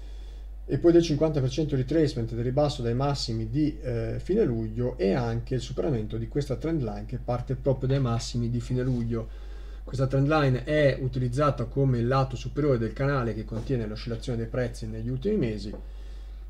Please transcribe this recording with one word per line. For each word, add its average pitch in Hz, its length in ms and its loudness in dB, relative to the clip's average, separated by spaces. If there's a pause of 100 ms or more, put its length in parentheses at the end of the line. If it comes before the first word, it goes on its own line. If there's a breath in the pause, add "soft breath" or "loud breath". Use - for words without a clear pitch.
(640 loud breath)
e 135 140 -2
poi 170 120 6
del 170 120 10
cinquanta 151 380 2
per 131 100 2
cento 143 260 0
retracement, 127 580 2
del 117 100 -2
ribasso 139 380 2
dai 117 120 0
massimi 123 560 0
di, 151 320 0
eh, 117 380 -2
fine 208 220 2
luglio, 117 540 0
e 190 160 2
anche 120 440 0
il 123 40 -2
superamento 113 560 -2
di 113 120 -4
questa 139 280 -2
trend 160 260 -2
line 104 240 -4
che 123 120 -6
parte 123 360 -4
proprio 131 340 0
dai 139 120 2
massimi 117 500 0
di 120 100 0
fine 127 220 0
luglio. 117 600 -2 (420 loud breath)
Questa 131 220 0
trend 135 180 4
line 139 380 4
è 147 360 4
utilizzata 127 640 0
come 135 360 2
lato 131 320 2
superiore 135 420 0
del 113 160 0
canale 135 420 0
che 107 100 -4
contiene 117 420 -2
l'oscillazione 113 500 -4
dei 113 120 -2
prezzi 120 400 -4
negli 110 200 -6
ultimi 135 280 0
mesi. 107 360 0 (760 loud breath)